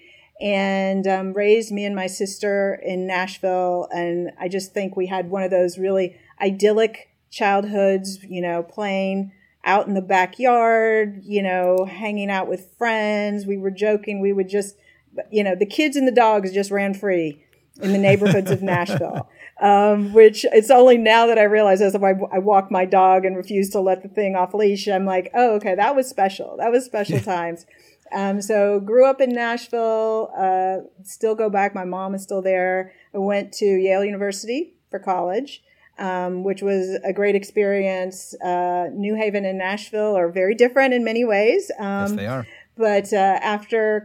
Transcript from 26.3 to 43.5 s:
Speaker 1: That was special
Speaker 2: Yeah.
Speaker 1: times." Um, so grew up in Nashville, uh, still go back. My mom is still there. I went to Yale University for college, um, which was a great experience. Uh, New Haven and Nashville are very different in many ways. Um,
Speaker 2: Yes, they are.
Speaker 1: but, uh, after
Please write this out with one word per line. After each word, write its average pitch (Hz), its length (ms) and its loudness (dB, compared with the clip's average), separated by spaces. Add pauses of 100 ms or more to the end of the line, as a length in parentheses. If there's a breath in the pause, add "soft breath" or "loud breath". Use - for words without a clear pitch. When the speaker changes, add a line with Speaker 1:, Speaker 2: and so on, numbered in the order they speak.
Speaker 1:
That 233 160 -2
was 254 120 2
special 202 340 -4
Speaker 2:
Yeah. 110 40 -2
Speaker 1:
times." 170 420 -6 (480 soft breath)
Um, 196 300 -4
so 202 380 2
grew 226 260 4
up 269 140 2
in 262 100 2
Nashville, 226 1080 -4
uh, 185 420 0 (260)
still 220 320 -4
go 220 120 0
back. 202 240 0
My 190 120 -8
mom 190 320 -6
is 196 80 -10
still 190 180 -6
there. 185 520 -2 (200 loud breath)
I 208 40 -6
went 202 340 -4
to - 120 -6
Yale 190 400 2
University 208 680 -6 (160)
for 196 80 -8
college, 190 640 -6 (360 soft breath)
um, 180 440 -6
which 190 200 -6
was 190 420 -2
a 196 80 -4
great 202 220 0
experience. 196 1080 -2
Uh, 180 500 -2
New 202 220 -4
Haven 208 300 -2
and 190 140 -4
Nashville 208 580 -4
are 175 140 0
very 190 240 0
different 247 400 2
in 240 100 0
many 226 200 -2
ways. 226 540 0
Um, 214 80 -6
Speaker 2:
Yes, 202 260 -4
they 202 140 -6
are. 123 200 -6 (300 loud breath)
Speaker 1:
but, 208 360 0
uh, 196 300 2
after 214 640 -2